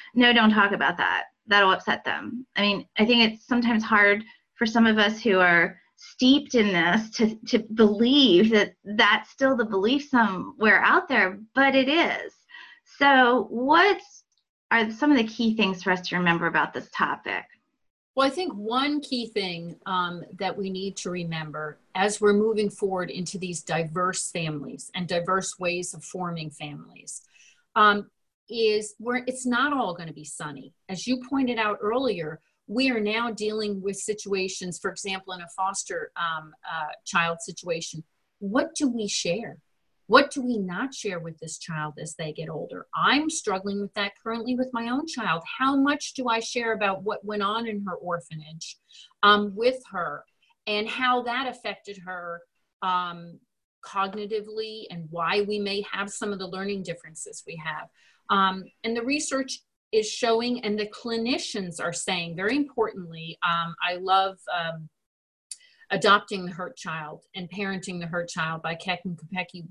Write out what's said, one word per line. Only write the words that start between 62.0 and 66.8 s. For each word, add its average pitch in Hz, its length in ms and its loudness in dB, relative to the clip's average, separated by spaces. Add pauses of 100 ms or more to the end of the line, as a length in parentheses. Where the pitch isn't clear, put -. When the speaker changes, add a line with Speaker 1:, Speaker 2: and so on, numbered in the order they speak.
Speaker 2:
very 208 200 -2
importantly, 175 880 -4
um, 170 400 0
I 180 120 -2
love, 190 420 2 (180)
um, 165 360 -6 (1000)
Adopting 196 560 2
the 180 40 -6
Hurt 175 260 -10
Child 156 480 -12 (120)